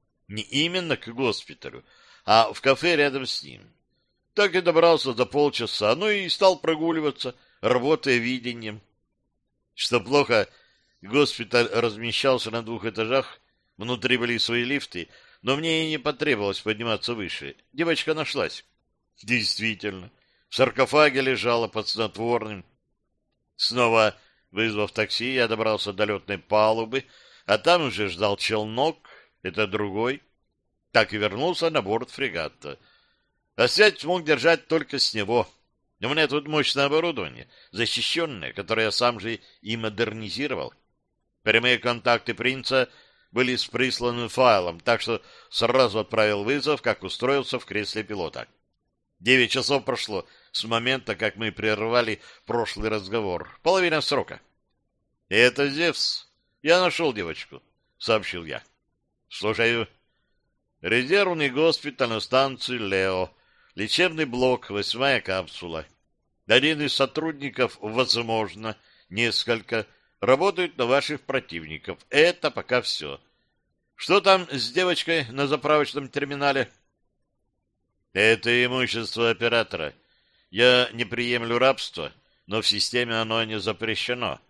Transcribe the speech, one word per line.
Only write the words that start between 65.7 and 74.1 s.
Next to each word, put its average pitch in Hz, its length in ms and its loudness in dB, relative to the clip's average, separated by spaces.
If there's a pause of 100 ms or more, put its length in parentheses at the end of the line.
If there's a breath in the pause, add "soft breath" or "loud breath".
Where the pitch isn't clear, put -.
Один 147 360 4
из 143 120 -2
сотрудников, 139 840 -2
возможно, 110 1000 -2 (320 soft breath)
несколько, 113 800 -2 (320 soft breath)
работают 165 580 2
на 123 80 0
ваших 139 360 0
противников. 82 760 -8 (120)
Это 156 420 2
пока 120 300 -2
все. 73 400 -8 (720)
Что 185 240 2